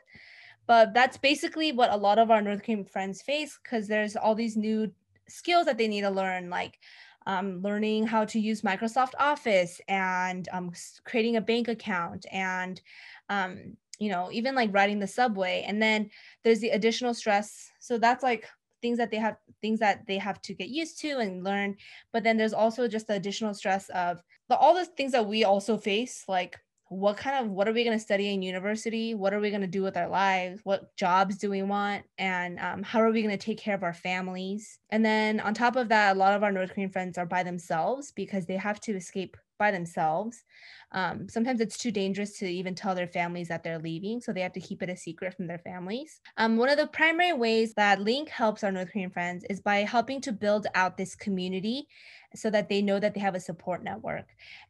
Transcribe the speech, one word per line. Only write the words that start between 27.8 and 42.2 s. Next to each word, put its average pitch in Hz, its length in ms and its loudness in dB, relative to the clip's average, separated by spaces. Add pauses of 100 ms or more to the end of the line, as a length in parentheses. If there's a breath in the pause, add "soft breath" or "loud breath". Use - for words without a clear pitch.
gonna 233 160 2
study 202 340 0
in 196 100 -2
university? 214 720 -4
What 196 180 0
are 208 80 0
we 208 100 0
gonna 202 160 -2
do 190 160 -2
with 190 140 -2
our 175 100 -2
lives? 185 580 0
What - 320 -2
jobs 190 420 2
do 208 120 -2
we 196 120 -2
want? 202 420 -2 (140)
And, 180 420 -4
um, 180 220 -4
how 220 180 0
are 226 100 6
we 226 120 2
gonna 208 160 0
take 214 200 -4
care 208 160 -2
of 196 80 -2
our 170 120 -2
families? 185 840 -6 (120)
And 220 140 4
then 214 360 2
on 208 140 0
top 240 220 2
of 247 120 0
that, 208 260 6
a 190 40 -2
lot 190 160 6
of 208 100 2
our 202 80 2
North 185 220 -2
Korean 196 160 -4
friends 185 260 -6
are 180 100 -4
by 180 160 -2
themselves 180 720 -2
because 196 320 -6
they 185 140 -4
have 208 240 -4
to 220 120 -4
escape 185 420 -8 (200)
by 208 140 2
themselves. 175 760 -2 (480 loud breath)
Um, 180 360 -4
sometimes 233 320 0
it's - 180 -4
too 247 120 -4
dangerous 196 480 -2